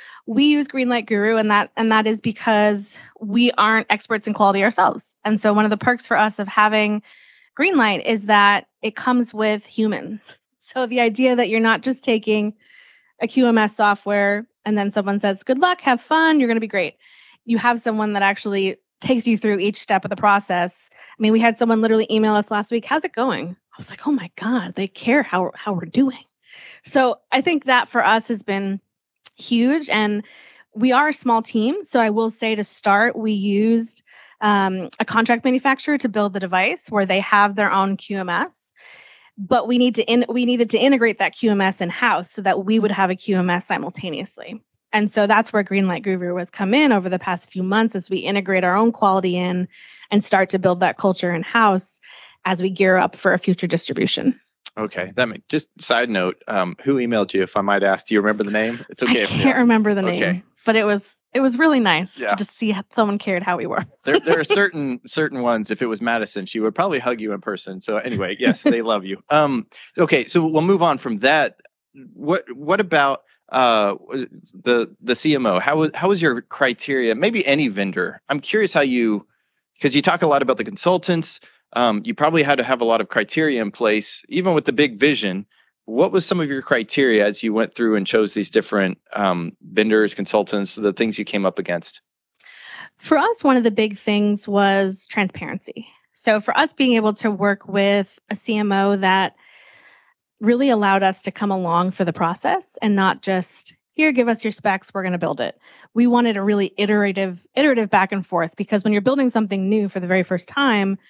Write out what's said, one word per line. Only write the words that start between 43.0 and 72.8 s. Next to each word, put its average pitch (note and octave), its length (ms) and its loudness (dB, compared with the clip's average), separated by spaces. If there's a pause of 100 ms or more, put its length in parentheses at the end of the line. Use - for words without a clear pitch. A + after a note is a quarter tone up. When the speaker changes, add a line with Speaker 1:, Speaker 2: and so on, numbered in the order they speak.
Speaker 1:
a F#3 60 -2
Q F#3 220 -4
M F3+ 120 0
S F3 180 -2
simultaneously. - 920 -10 (300)
And G#3 200 0
so G#3 160 2
that's G#3+ 260 2
where G#3 100 2
Greenlight F#3+ 400 -2
Guru F3+ 320 -4
has F3 140 -6
come G3 240 -2
in C#4+ 180 4
over F#3 180 0
the F3+ 100 -2
past - 320 -6
few F#3 120 -6
months G#3+ 320 0
as F3+ 140 -6
we F#3+ 80 -2
integrate F#3+ 460 -2
our F#3 120 2
own A3+ 160 4
quality F#3+ 460 0
in F3+ 300 -2 (440)
and G#3 120 2
start F#3+ 260 2
to F#3+ 100 -2
build F3+ 200 2
that F3+ 180 0
culture F#3 340 0
in-house F#3 720 0 (440)
as F3+ 160 -2
we F#3+ 80 0
gear F#3 280 4
up F3+ 180 0
for F#3 180 0
a F#3 60 0
future F3+ 280 -2
distribution. - 720 -2 (380)
Speaker 2:
Okay, F#2+ 380 -8
that B2 120 0
may, G#2+ 220 -12
just - 180 -4 (140)
side A#2+ 280 -2
note, F#2 380 -2
um, F#2 360 -2
who C#3 120 0
emailed A#2 380 0
you, F#2+ 100 2
if F#2 140 -4
I G2+ 40 0
might G2+ 220 0
ask? F#2+ 240 0
Do A2+ 80 -2
you G2+ 60 4
remember G#2 220 0
the G2+ 80 -4
name? A2+ 280 -2 (100)
It's - 140 -6
okay A#2+ 160 2
Speaker 1:
I G#2 40 2
Speaker 2:
if G2+ 80 -2
you - 60 -4
Speaker 1:
can't C4 180 2
Speaker 2:
don't. B3+ 60 2
Speaker 1:
remember A3 320 4
the G3 100 -2
Speaker 2:
Okay. F#3 160 -2
Speaker 1:
name, F#3 240 -2 (220)
but A3 100 2
it A3 100 4
was, G#3 320 -2 (160)
it C4 80 0
was B3+ 180 2
really D4+ 220 4
nice F3+ 380 0
Speaker 2:
Yeah. G#3 100 -4
Speaker 1:
to G3+ 80 2
just G3+ 200 -8
see G#3+ 140 -2
h-, F#3+ 60 -2 (160)
someone G3+ 240 0
cared F#3+ 260 -4
how F3+ 140 -2
we B2 100 -6
were. - 160 -4 (220)
Speaker 2:
There, C3+ 140 2
there D#3+ 200 2
are D3+ 40 -2
Speaker 1:
<laughs> G3+ 180 0
Speaker 2:
certain, D3 440 -2
certain C#3 360 -4
ones, A2+ 280 0
if G#2+ 120 -4
it B2 60 -2
was A2 140 -4
Madison, A2+ 440 -4
she A2+ 160 -6
would G#2+ 120 0
probably E3+ 240 -2
hug B2 220 -4
you G#2+ 140 -6
in G2 80 -8
person. F#2+ 400 -10
So G#2+ 160 -4
anyway, G#2 420 -6
yes, B2 240 0
they A#2 180 2
love G#2+ 240 -2
you. G2 240 -10
Um, C#3+ 380 0 (300)
okay, D3+ 280 2
so E3 220 0
we'll D#3 140 2
move F#3 200 2
on D#3 160 2
from A#2 200 -6
that. C3+ 420 0 (540)
What, D#3+ 320 -4 (100)
what D3 240 -2
about, D3+ 440 2 (280)